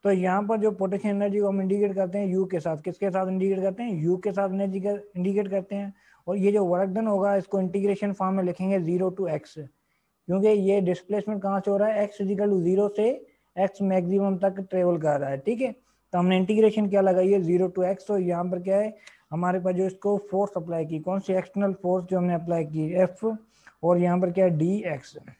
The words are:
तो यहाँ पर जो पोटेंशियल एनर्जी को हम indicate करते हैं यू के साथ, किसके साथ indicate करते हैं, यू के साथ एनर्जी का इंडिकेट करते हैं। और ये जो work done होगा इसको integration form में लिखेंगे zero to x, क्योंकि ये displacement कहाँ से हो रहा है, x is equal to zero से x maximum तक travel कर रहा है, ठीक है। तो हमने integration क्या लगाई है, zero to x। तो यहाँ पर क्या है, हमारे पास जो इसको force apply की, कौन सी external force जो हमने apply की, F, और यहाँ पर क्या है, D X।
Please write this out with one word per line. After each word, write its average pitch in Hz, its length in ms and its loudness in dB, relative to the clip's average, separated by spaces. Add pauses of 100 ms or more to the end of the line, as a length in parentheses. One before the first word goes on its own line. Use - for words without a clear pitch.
तो 202 80 2
यहाँ 185 360 0
पर 220 100 0
जो 214 140 2
पोटेंशियल 196 440 -2
एनर्जी 202 240 0
को 202 80 2
हम 196 140 0
indicate 196 340 0
करते 190 220 -2
हैं 202 100 -2
यू 185 180 0
के 185 140 -4
साथ, 160 180 -4
किसके 185 320 -4
साथ 190 180 -2
indicate 190 340 0
करते 190 220 -2
हैं, 185 200 -4
यू 175 140 2
के 196 140 -4
साथ 196 180 -2
एनर्जी 196 320 -2
का 202 100 -2
इंडिकेट 202 560 -2
करते 196 280 -4
हैं। 202 180 -8 (340)
और 185 100 -2
ये 196 140 4
जो 208 140 2
work 180 240 2
done 220 180 -2
होगा 202 280 2
इसको 190 240 -2
integration 196 540 0
form 190 220 -2
में 190 80 0
लिखेंगे 185 360 0
zero 180 320 0
to 185 180 -4
x, 156 280 -6
क्योंकि - 920 -4
ये 202 340 4
displacement 196 600 -2
कहाँ 196 180 -2
से 202 120 -2
हो 202 60 2
रहा 214 120 2
है, 208 180 0
x - 140 -10
is 190 100 0
equal 202 220 0
to 185 100 2
zero 190 320 2
से 220 160 2 (440)
x 196 280 -2
maximum 190 560 2
तक 196 220 0
travel 180 360 0
कर 151 220 0
रहा 139 100 -4
है, 135 100 -4
ठीक 226 220 -2
है। 254 100 -2
तो - 460 -10
हमने 185 200 4
integration 214 520 4
क्या 196 120 4
लगाई 185 300 4
है, 196 120 4
zero 180 280 2
to 185 220 0
x। - 140 -10
तो 208 120 -2
यहाँ 175 260 -2
पर 180 160 -4
क्या 190 160 0
है, 214 200 -2 (340)
हमारे 180 280 0
पास 180 160 -2
जो 190 100 0
इसको 202 320 -2 (140)
force 196 260 -2
apply 165 280 -4
की, 156 140 -6
कौन 185 200 -4
सी 190 140 -4
external 190 400 -2
force 180 320 -2
जो 185 120 -2
हमने 175 160 2
apply 170 320 -2
की, 156 260 -4 (100)
F, 180 240 0 (580)
और 175 140 4
यहाँ 175 220 4
पर 180 120 2
क्या 185 140 4
है, 170 120 2
D 190 300 0
X। 147 300 -8 (220)